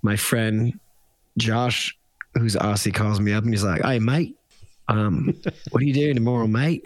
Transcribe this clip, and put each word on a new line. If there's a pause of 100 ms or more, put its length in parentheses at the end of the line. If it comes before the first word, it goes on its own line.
my
friend (580)
Josh, (380)
who's
Aussie,
calls
me
up
and
he's
like,
Hey,
mate, (520)
um, (380)
what
are
you
doing
tomorrow,
mate?